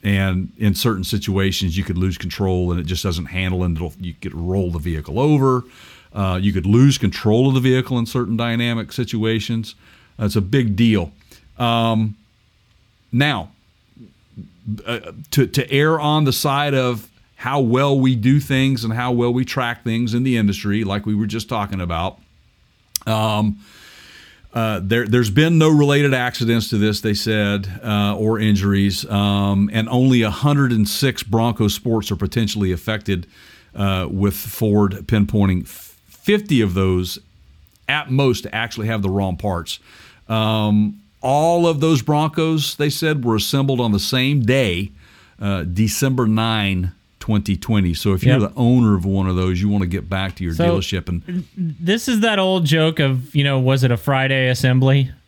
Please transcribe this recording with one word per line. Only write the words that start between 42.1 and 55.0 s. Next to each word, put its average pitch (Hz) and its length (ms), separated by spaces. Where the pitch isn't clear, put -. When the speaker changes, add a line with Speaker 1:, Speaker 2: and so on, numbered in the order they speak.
Speaker 1:
they 147 120
said, 151 340
were 117 120
assembled 135 440
on 117 120
the 101 80
same 131 420
day, 104 480
uh, 98 260
December 113 600
nine, 107 680
twenty 101 300
twenty. 95 360
So 98 200
if 92 100
you're 127 160
Speaker 2:
Yep. 101 140
Speaker 1:
the - 40
owner 120 380
of 87 80
one 98 240
of 92 80
those, 92 260
you 104 60
wanna 101 200
get 90 220
back 95 280
to 92 80
your 82 80
Speaker 2:
So, 82 120
Speaker 1:
dealership 85 300
and 175 340
Speaker 2:
this 175 500
is 226 140
that 214 180
old 190 260
joke 160 340
of, 135 360
you 143 80
know, 139 160
was 131 240
it 127 80
a 117 60
Friday 135 500
assembly? 131 640